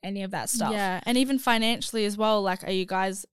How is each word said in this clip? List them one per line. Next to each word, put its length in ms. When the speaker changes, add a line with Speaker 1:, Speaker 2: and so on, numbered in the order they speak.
Speaker 1:
any 200
of 100
that 180
stuff. 220
Speaker 2:
Yeah, 320
and 120
even 220
financially 680
as 140
well, 240
like, 220
are 80
you 120
guys 480